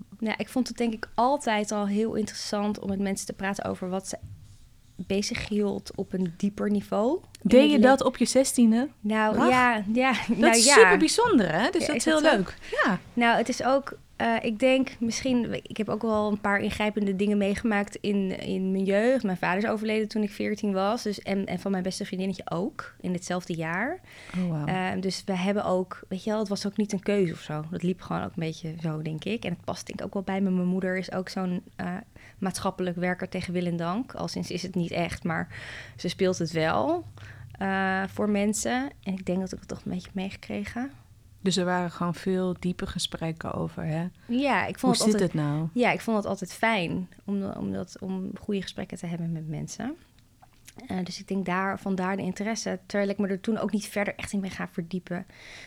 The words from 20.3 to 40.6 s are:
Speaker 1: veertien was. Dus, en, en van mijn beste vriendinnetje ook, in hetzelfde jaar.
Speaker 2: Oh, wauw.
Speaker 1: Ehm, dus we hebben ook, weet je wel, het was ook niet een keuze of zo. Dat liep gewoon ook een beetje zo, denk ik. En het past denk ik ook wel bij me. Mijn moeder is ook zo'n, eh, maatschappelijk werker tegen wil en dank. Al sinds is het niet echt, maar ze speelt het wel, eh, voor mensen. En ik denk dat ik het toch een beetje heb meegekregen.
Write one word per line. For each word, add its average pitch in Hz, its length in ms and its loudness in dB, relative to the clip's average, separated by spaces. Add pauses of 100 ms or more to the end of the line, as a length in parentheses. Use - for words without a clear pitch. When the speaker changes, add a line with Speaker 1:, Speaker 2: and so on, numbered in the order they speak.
Speaker 1:
veertien 208 420 -2
was. 196 300 0
Dus, 202 200 -4
en, 196 240 -2
en 185 120 -4
van 196 120 -4
mijn 185 120 0
beste 185 220 -4
vriendinnetje 190 460 -4
ook, 180 500 -6
in 180 120 -4
hetzelfde 180 420 -4
jaar. 180 460 -4 (380)
Speaker 2:
Oh, 180 120 0
wauw. 151 160 -2
Speaker 1:
Ehm, 185 340 -2
dus 185 240 -4
we 190 120 -2
hebben 190 280 0
ook, 185 440 -2
weet 190 160 -6
je 220 60 -2
wel, 214 80 0
het 214 100 -2
was 196 180 -4
ook 202 100 -6
niet 208 160 0
een 190 100 -2
keuze 202 300 2
of - 80 -12
zo. 151 300 -6
Dat 175 120 -8
liep 180 180 0
gewoon 165 220 -4
ook - 140 -4
een 175 60 -4
beetje 160 400 -6
zo, 156 200 -4
denk 156 220 -8
ik. 226 200 -4
En - 80 -4
het - 120 -10
past - 220 -8
denk - 140 -10
ik - 60 -6
ook 202 80 -10
wel 202 80 -2
bij 190 180 -2
me. 196 100 2
Mijn 180 180 2
moeder 185 280 0
is 185 160 -6
ook 185 160 -4
zo'n, 185 340 -4 (140)
eh, 180 180 -6 (440)
maatschappelijk 185 580 -2
werker 180 320 -2
tegen 185 240 -6
wil 175 140 -2
en 170 100 -2
dank. 175 380 -4
Al - 140 -4
sinds 175 220 -6
is 175 120 -6
het 185 120 -6
niet 170 160 -2
echt, - 340 -4
maar 170 240 -4 (480)
ze - 120 -6
speelt 185 300 0
het 165 120 -2
wel, 185 540 0 (540)
eh, 190 440 0 (100)
voor 208 180 0
mensen. 214 600 0 (120)
En 196 100 -6
ik 190 140 -8
denk 180 140 0
dat 185 120 -4
ik 190 60 -8
het - 100 -20
toch - 160 -8
een - 60 -6
beetje 180 160 -6
heb - 80 -14
meegekregen. 208 760 -8 (500)